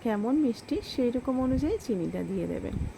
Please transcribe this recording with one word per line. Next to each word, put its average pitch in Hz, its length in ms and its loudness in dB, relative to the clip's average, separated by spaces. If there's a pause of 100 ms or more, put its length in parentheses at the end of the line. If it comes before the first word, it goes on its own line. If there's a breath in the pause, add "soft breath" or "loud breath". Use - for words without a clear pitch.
কেমন 220 280 2 (120)
মিষ্টি, 247 300 0 (160)
সেই 247 200 2
রকম 254 240 0 (100)
অনুযায়ী 277 300 2 (100)
চিনিটা 180 440 -2
দিয়ে 185 180 -2
দেবেন - 280 -4 (220)